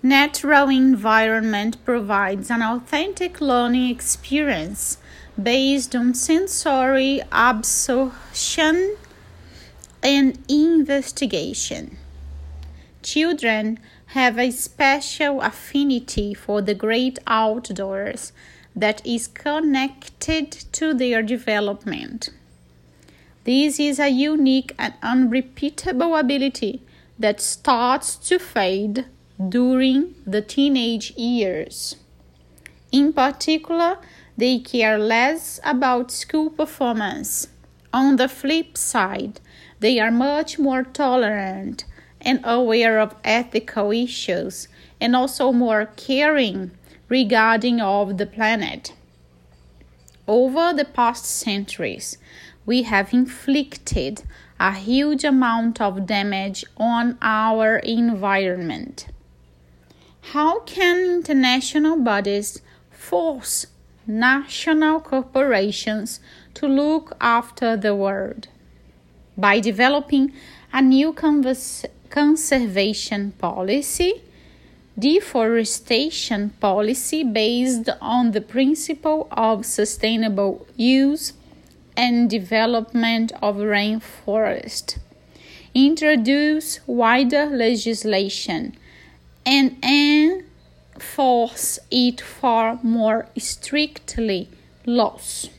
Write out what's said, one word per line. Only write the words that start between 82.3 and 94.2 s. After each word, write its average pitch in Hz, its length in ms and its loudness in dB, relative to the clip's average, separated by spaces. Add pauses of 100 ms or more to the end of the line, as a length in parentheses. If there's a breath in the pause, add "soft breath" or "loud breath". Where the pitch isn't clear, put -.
development 226 1000 0 (100)
of 208 140 0
rainforest. 208 1400 -2 (760 loud breath)
Introduce 294 1120 2
wider 254 600 4
legislation 214 1300 -2 (680 soft breath)
and 262 320 4 (1160)
enforce - 840 -2 (120)
it 247 300 2
far 233 600 0
more 226 440 0 (100)
strictly 233 1120 -4 (380 soft breath)